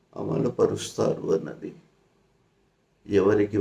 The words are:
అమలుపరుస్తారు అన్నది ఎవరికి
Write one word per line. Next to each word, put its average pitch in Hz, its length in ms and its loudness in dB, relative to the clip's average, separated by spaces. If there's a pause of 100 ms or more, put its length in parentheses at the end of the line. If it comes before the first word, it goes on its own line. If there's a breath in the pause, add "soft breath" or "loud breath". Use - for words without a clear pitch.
(160)
అమలుపరుస్తారు 110 1120 -2 (100)
అన్నది 78 360 -8 (1300)
ఎవరికి 101 540 4